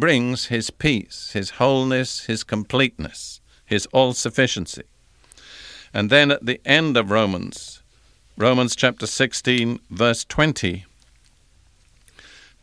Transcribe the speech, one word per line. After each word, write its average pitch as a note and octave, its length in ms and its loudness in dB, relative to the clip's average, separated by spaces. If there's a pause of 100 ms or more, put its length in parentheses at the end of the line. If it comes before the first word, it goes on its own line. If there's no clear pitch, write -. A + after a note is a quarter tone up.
brings B2 400 0
his A#2 240 -4
peace, - 640 -4
his G2 160 -6 (100)
wholeness, C3 640 0
his A2+ 180 -4
completeness, - 1000 -4 (260)
his G2+ 260 0
all-sufficiency. B2 920 0 (1080)
And G#2 160 -2
then C#3+ 220 6
at C#3+ 160 -2
the B2 180 -2
end D3 320 4
of G#2+ 140 2
Romans, G2 720 -2 (560)
Romans B2 360 2
chapter A#2+ 320 0
sixteen, A#2+ 760 0 (100)
verse A2+ 340 0
twenty, G2 640 -2 (1800)